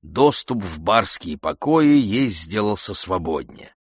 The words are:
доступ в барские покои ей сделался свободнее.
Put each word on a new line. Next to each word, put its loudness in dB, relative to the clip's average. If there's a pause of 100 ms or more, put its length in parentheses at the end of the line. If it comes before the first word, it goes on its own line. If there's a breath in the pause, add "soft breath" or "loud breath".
доступ 0
в -10
барские 0
покои 2
ей 0
сделался -4
свободнее. -6 (240)